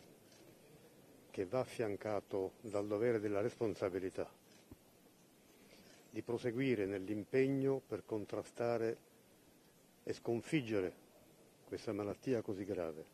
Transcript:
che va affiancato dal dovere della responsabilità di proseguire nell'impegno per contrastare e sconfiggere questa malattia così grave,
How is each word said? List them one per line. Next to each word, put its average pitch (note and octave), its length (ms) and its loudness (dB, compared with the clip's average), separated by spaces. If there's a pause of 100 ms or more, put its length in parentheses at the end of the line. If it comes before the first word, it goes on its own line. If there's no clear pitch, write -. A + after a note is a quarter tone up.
(1300)
che G2 160 0
va B2 140 0
affiancato G#2 1000 -2
dal G#2 260 -2
dovere G#2+ 340 4
della G#2 200 2
responsabilità G2 920 0 (1800)
di A2 120 -6
proseguire A#2+ 600 2
nell'impegno C3 1000 2
per G#2 200 -6
contrastare A2+ 920 0 (1040)
e - 100 -4
sconfiggere A2 800 0 (760)
questa G2 260 -4
malattia G#2 500 -2
così G2+ 220 -4
grave, E2 500 -4